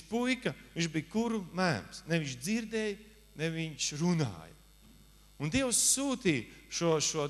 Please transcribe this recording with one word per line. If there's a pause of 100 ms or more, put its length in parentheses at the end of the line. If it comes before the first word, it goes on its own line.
puika, (240)
viņš
bija
kuru (100)
mēms.
Ne
viņš
dzirdēja, (480)
ne
viņš (120)
runāja. (880)
Un
Dievs (160)
sūtīja (260)
šo, (100)
šo